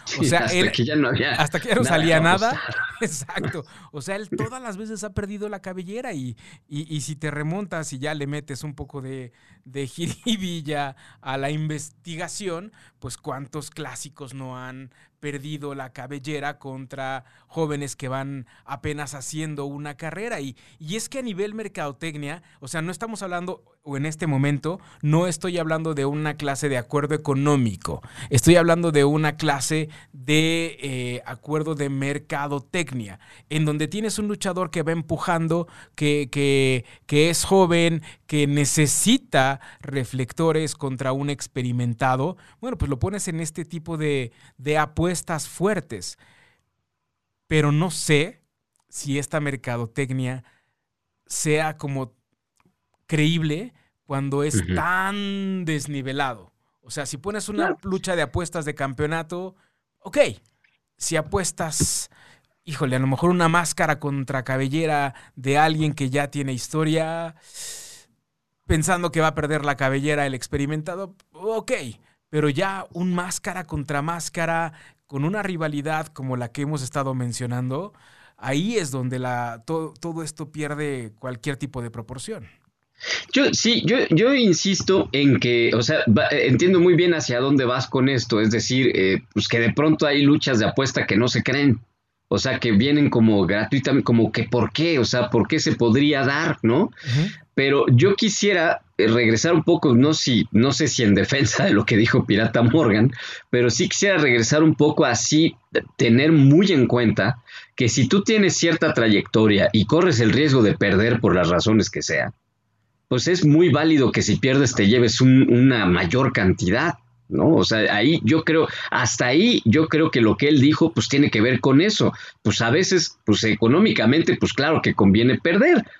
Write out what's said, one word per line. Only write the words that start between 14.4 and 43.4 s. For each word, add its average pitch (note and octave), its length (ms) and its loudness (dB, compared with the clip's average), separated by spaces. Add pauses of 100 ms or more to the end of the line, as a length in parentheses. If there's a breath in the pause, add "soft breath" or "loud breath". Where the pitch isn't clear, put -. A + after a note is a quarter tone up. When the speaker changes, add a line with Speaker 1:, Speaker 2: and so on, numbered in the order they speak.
Speaker 1:
han B2+ 340 -18 (280 soft breath)
perdido C#3+ 540 -10
la C3 200 -14
cabellera C#3+ 680 -10
contra C3 640 -12 (240 soft breath)
jóvenes D3 480 -6
que C3 140 -10
van C3+ 360 -8 (200 soft breath)
apenas D3 480 -10
haciendo D3 520 -10
una C#3+ 300 -10
carrera. F3+ 460 -10
Y, C3+ 160 -12 (220 soft breath)
y D#3+ 180 -10
es A3 100 -8
que C4+ 120 -10
a - 20 -6
nivel G#3 320 -6
mercadotecnia, D3+ 920 -10 (160 soft breath)
o C3+ 80 -18
sea, D#3+ 140 -6
no E3+ 100 -6
estamos G#3+ 320 -10
hablando, F3+ 400 -8 (200)
o C#3 120 -10
en C3+ 100 -4
este D#3 220 -6
momento, D3 540 -2 (200 soft breath)
no D#3 260 2
estoy F3 320 -4
hablando D#3+ 340 -2
de C#3+ 120 -2
una D3+ 300 -4
clase C#3+ 320 -4
de C3+ 100 -2
acuerdo C#3+ 380 -2
económico, C3+ 840 0 (280 loud breath)
estoy D#3+ 280 6
hablando E3+ 340 4
de C#3+ 140 4
una D3+ 320 0
clase D3+ 500 -2 (240 loud breath)
de, D#3 680 0
eh, B2 440 -6
acuerdo D3+ 500 -6
de C#3+ 140 -4
mercadotecnia, C#3 1300 -6 (300 soft breath)
en D#3 140 0
donde D3+ 240 -2
tienes G#3 320 -6
un G#3 80 -4
luchador F#3 440 -6
que E3+ 120 -4
va D#3 80 -4
empujando, E3 760 -2 (280 loud breath)
que, D3 360 0
que, C3+ 540 0 (200 soft breath)
que D3+ 240 4
es E3 160 -2
joven, E3+ 560 4 (260 loud breath)
que D3 200 2
necesita C#3+ 1120 2 (180 loud breath)
reflectores C#3 960 -4
contra C3 380 -6
un C#3+ 160 -4
experimentado. B2+ 1080 -4 (240 soft breath)
Bueno, A#3+ 180 -8
pues D3+ 120 -4
lo C3+ 100 -4
pones G3 300 -4
en D#3+ 100 -6
este E3 260 -10